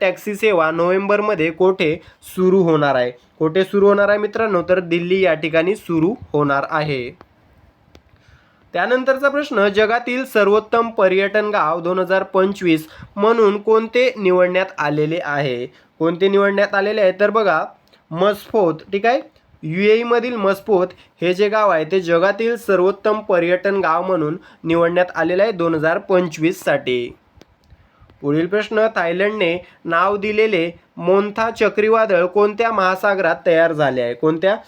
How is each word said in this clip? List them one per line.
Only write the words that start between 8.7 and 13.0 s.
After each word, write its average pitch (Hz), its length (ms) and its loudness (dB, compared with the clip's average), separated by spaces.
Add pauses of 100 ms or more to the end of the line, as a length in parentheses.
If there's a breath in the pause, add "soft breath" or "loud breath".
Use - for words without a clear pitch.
त्यानंतरचा 254 560 0
प्रश्न, 285 380 0
जगातील 247 580 0
सर्वोत्तम 214 640 0
पर्यटन 202 600 0
गाव 170 320 0
दोन 180 180 -2
हजार 185 240 0
पंचवीस 185 640 0 (280 loud breath)